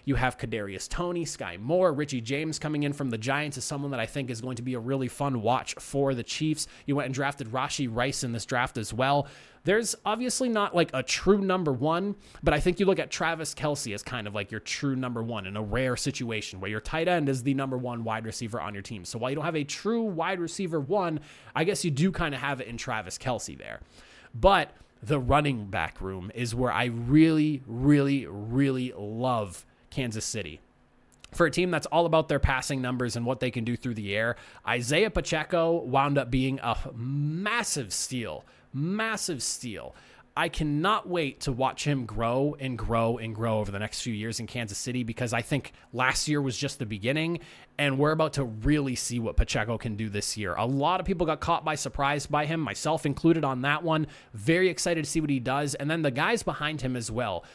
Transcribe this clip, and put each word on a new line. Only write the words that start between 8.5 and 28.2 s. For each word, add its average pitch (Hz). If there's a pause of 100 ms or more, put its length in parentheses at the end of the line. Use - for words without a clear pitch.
as 110
well. 139 (380)
There's 220 (100)
obviously 240
not, 214
like, 165
a 131
true 196
number 185
one, 170 (280)
but 139
I 147
think 180
you 202
look 180
at -
Travis 160
Kelce 143
as 101
kind 117
of 101
like 101
your 110
true -
number 123
one 110
in 101
a 107
rare 120
situation 110
where 98
your 107
tight 165
end 170
is 135
the 135
number 135
one 120
wide 113
receiver 110
on 104
your 98
team. 98
So -
while 127
you 143
don't 151
have 165
a 147
true 226
wide 180
receiver 165
one, 165 (360)
I 151
guess 185
you 175
do 156
kind 151
of 123
have 139
it -
in 117
Travis 107
Kelce 110
there. 53 (540)
But 170 (320)
the 139
running 131
back 95
room 95
is 117
where 123
I 117
really, 147
really, 139